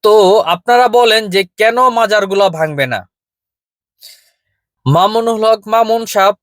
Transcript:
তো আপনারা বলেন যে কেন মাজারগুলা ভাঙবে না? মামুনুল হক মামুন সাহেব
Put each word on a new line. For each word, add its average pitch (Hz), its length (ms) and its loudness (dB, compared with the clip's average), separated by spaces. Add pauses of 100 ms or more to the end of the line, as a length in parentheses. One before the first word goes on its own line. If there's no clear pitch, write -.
তো 208 380 4
আপনারা 240 480 0
বলেন 220 420 0
যে 190 140 -2 (140)
কেন 233 320 2
মাজারগুলা 202 600 0
ভাঙবে 156 380 -4
না? 110 220 -8 (1800)
মামুনুল 214 600 0
হক 220 220 -2
মামুন 226 380 -2
সাহেব 202 380 0